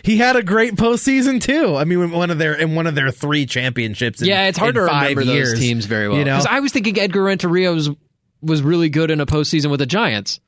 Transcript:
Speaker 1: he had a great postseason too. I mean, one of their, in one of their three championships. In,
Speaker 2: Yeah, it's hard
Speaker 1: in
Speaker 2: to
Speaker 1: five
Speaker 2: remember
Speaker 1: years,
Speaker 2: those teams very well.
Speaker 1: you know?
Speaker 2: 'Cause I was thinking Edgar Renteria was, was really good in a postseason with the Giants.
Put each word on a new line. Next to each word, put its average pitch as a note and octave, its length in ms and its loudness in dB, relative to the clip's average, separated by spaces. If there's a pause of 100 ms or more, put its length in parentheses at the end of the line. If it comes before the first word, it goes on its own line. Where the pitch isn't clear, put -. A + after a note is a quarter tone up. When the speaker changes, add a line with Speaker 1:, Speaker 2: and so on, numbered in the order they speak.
Speaker 1:
he A3 140 2
had B3 220 4
a A#3 60 0
great A3 320 2
postseason B3 680 2
too. C4+ 340 0
I C#3 80 0
mean, F3 280 0
one E3+ 200 -2
of E3 60 -2
their, D#3 160 0
in D#3 200 -2
one E3 140 0
of D#3 80 -2
their C3+ 160 0
three D3 340 -2
championships. A#2+ 760 -4
In, F#3 80 2
Speaker 2:
Yeah, G3 180 2
it's F#3+ 100 -2
hard A#3 200 0
Speaker 1:
in G#3 80 2
Speaker 2:
to E3+ 40 2
Speaker 1:
five C#3+ 280 2
Speaker 2:
remember B2+ 160 0
Speaker 1:
years, C3+ 180 0
Speaker 2:
those A2+ 80 -2
teams A#2+ 260 0
very G#2+ 220 -2
well. G#2 120 0
Speaker 1:
you D3 40 0
know? C3+ 140 0
Speaker 2:
'Cause C#3+ 120 2
I B3+ 120 0
was C#4 100 -2
thinking G#3+ 260 -2
Edgar G3 240 0
Renteria F#3 520 0
was, D#3 160 -2 (520)
was D#3 200 0
really E3 280 2
good D#3 220 0
in D#3 80 0
a C#3+ 60 0
postseason D3+ 440 0
with C#3+ 120 0
the C#3 40 -2
Giants. C3 640 -2